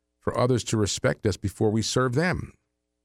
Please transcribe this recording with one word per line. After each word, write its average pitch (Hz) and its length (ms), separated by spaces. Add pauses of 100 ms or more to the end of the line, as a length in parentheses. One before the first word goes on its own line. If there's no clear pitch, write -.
(200)
for - 180
others 123 260
to - 140
respect 95 500
us 92 100
before 107 320
we 110 120
serve 127 340
them. 165 380 (520)